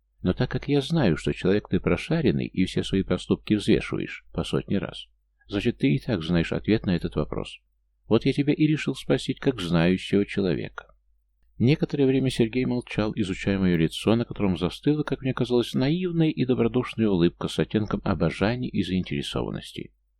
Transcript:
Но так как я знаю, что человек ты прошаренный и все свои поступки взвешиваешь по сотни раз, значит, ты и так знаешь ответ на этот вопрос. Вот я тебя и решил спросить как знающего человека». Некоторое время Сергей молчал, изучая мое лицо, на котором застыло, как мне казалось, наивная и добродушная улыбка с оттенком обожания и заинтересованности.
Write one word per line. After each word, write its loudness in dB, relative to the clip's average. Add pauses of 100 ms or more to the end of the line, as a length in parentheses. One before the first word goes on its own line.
(240)
Но 2
так -2
как -6
я 2
знаю, 2
что -2
человек 0
ты 0
прошаренный 0
и 0
все -2
свои 0
поступки -2
взвешиваешь -2
по -2
сотни -2
раз, -6 (400)
значит, -2
ты 2
и 0
так -2
знаешь 0
ответ 0
на 2
этот -2
вопрос. -6 (480)
Вот 2
я 2
тебя 0
и 2
решил 0
спросить -4
как -2
знающего 2
человека». -4 (720)
Некоторое 2
время 2
Сергей 0
молчал, -2
изучая 0
мое 4
лицо, 2
на 0
котором 0
застыло, 0
как -6
мне -2
казалось, 0
наивная 2
и 0
добродушная 2
улыбка 2
с -4
оттенком 0
обожания 0
и -2
заинтересованности. -6 (260)